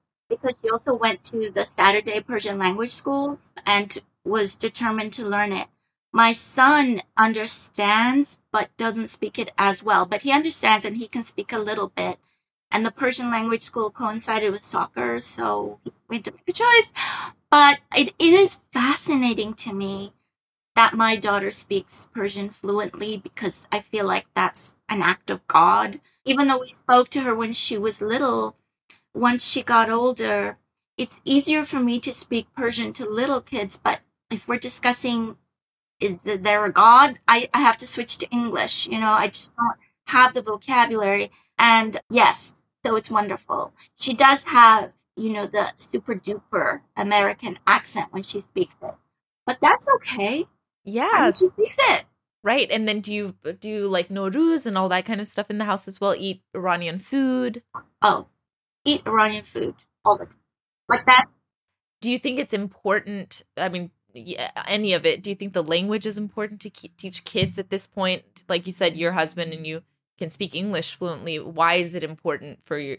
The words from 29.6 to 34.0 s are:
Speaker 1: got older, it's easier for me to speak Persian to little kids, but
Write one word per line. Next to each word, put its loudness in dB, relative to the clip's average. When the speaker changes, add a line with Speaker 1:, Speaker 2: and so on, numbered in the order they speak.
Speaker 1:
got 2
older, 0
it's -8
easier 2
for -4
me 0
to -6
speak -4
Persian -4
to -10
little -2
kids, -8
but -2